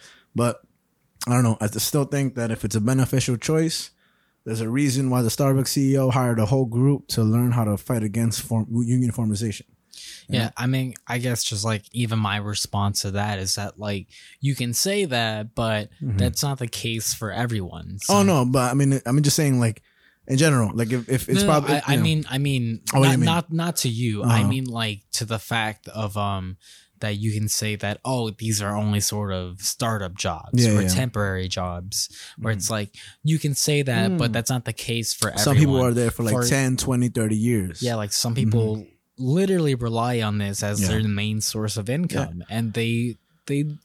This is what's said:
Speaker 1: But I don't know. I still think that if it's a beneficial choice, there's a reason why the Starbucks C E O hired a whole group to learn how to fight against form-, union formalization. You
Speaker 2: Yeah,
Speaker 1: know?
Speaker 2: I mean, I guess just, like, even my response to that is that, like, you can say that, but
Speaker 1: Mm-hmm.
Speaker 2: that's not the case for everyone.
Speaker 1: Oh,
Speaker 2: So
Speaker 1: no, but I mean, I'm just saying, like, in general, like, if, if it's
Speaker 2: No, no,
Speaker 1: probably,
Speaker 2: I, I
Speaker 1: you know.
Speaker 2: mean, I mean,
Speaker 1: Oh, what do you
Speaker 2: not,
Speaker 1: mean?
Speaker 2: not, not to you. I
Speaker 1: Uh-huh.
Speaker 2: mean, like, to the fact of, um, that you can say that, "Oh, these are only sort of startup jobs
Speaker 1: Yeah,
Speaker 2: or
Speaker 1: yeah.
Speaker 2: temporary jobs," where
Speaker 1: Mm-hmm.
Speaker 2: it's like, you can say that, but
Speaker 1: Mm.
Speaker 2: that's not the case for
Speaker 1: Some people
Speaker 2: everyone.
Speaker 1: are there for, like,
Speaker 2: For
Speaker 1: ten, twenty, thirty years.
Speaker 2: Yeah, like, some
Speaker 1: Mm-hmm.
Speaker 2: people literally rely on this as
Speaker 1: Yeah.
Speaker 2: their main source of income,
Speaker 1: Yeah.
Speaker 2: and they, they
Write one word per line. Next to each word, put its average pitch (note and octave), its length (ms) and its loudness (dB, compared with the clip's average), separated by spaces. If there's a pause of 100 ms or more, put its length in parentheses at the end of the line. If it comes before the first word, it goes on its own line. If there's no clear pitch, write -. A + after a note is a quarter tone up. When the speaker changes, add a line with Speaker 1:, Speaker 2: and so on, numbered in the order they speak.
(360)
Speaker 1:
But A#2 260 0 (640)
I B2 60 0
don't B2 100 4
know. A2+ 180 2
I A2 60 2
still A2 380 -2
think C#3 320 -2
that A#2 160 -2
if - 120 -4
it's A2 120 -2
a A2 40 2
beneficial B2+ 560 2
choice, D#3+ 540 0 (540)
there's A2 160 -4
a A2 100 -4
reason C3+ 400 2
why B2+ 120 4
the A2+ 80 2
Starbucks C3+ 380 2
C C3+ 260 2
E C3+ 40 4
O C3 120 4
hired B2 280 2
a G#2+ 80 4
whole C3+ 180 2
group B2+ 440 2
to A2+ 160 2
learn A#2+ 280 4
how A#2+ 120 2
to G#2 120 2
fight A#2 280 -2
against A2 380 0
form-, A2 280 -2
union A#2+ 400 2
formalization. A2 520 -2 (640)
You C3+ 100 0
Speaker 2:
Yeah, A2+ 60 2
Speaker 1:
know? A2 120 -4
Speaker 2:
I B2 100 -4
mean, C3 280 -2 (120)
I B2 120 -4
guess A#2+ 240 -2
just, G2+ 220 -4
like, A2 280 -2
even A2+ 260 -2
my G#2 180 0
response G2+ 640 -2
to G2+ 100 -4
that G2+ 280 -2
is F#2+ 160 -2
that, G#2 220 -8
like, G#2 280 -6 (340)
you C#3 140 -2
can A#2+ 180 -4
say G3 340 -2
that, A2+ 480 -2
but A2 360 -2 (100)
Speaker 1:
Mm-hmm. B2+ 180 -4
Speaker 2:
that's F2+ 240 0
not C#3 160 -4
the B2 100 -6
case A2+ 440 -4
for G#2+ 200 -6
everyone. F#2 640 -6 (100)
Speaker 1:
Oh, G3+ 120 6
Speaker 2:
So - 20 6
Speaker 1:
no, E3 220 4
but B2+ 260 2
I B2+ 40 0
mean, C#3 300 4
I'm C3 180 2
just C#3+ 140 2
saying, C#3 240 2
like, A2+ 220 0 (460)
in C3 100 2
general, C3+ 360 4
like, A2+ 180 0
if, A#2+ 160 -2
if B2+ 200 0
it's F#3+ 140 4
Speaker 2:
No, G3+ 40 2
no, E3 60 4
Speaker 1:
probably, D3 240 2
Speaker 2:
I, D3 100 0
I C#3+ 60 2
Speaker 1:
you C#3+ 60 4
know. - 60 4
Speaker 2:
mean, D#3 260 0
I C3 80 -2
mean, B2+ 420 0 (140)
Speaker 1:
Oh, C3+ 60 4
what C3+ 60 8
do C3+ 40 6
you C3 60 4
Speaker 2:
not, - 20 4
Speaker 1:
mean? A#2+ 80 4
Speaker 2:
not, E3 260 0
not E3+ 260 -2
to C3+ 100 -2
you. A2+ 340 -2
I A#2 180 4
Speaker 1:
Uh-huh. G2+ 80 2
Speaker 2:
mean, C3 180 0
like, A2+ 340 -4 (120)
to - 120 -4
the A2 140 -4
fact A2 500 -4
of, G#2 280 -6
um, G2 400 -2 (440)
that G#2 160 -4
you G#2+ 160 -2
can G#2+ 160 -2
say G#2+ 280 -2
that, G2+ 280 -4
"Oh, B2 260 -2
these A2 300 -4
are G#2 160 -2
only G#2 220 0
sort G2+ 340 -2
of F2+ 280 -6
startup G2+ 560 -4
jobs F#2+ 500 0
Speaker 1:
Yeah, G#2+ 60 4
Speaker 2:
or G#2 100 4
Speaker 1:
yeah. F#2+ 60 0
Speaker 2:
temporary G2 580 -2
jobs," F2+ 640 -6 (280)
where A2 160 -2
Speaker 1:
Mm-hmm. G#2 60 -2
Speaker 2:
it's F#2+ 120 -4
like, G#2 200 -4 (320)
you D#3 160 2
can D3 160 -2
say D3 280 2
that, C3 360 2
but A#2 120 2
Speaker 1:
Mm. A2 40 -2
Speaker 2:
that's A#2 160 -2
not B2+ 140 -2
the A2+ 80 -4
case A#2 420 -4
for - 220 -2
Speaker 1:
Some C#3 200 4
people C#3 200 6
Speaker 2:
everyone. B2+ 160 4
Speaker 1:
are - 20 0
there A#2 160 2
for, A#2 140 -2
like, G#2+ 100 2
Speaker 2:
For B2 100 2
Speaker 1:
ten, B2+ 320 2
twenty, B2 320 0
thirty A2 280 0
years. G#2+ 460 0
Speaker 2:
Yeah, A#2+ 120 0
like, G#2 180 -4
some A#2+ 220 -2
Speaker 1:
Mm-hmm. B2 160 0
Speaker 2:
people A2 360 0 (300)
literally D#3 600 2
rely A#2 460 0
on G#2 160 0
this G2+ 260 -2
as G#2 160 -2
Speaker 1:
Yeah. G2 80 2
Speaker 2:
their A2 160 2
main G#2 360 -2
source G#2+ 360 -4
of G2+ 120 -4
income, C3+ 500 -4
Speaker 1:
Yeah. G2+ 180 -10
Speaker 2:
and A2+ 160 -2
they, A#2 440 -2 (300)
they D3 380 -2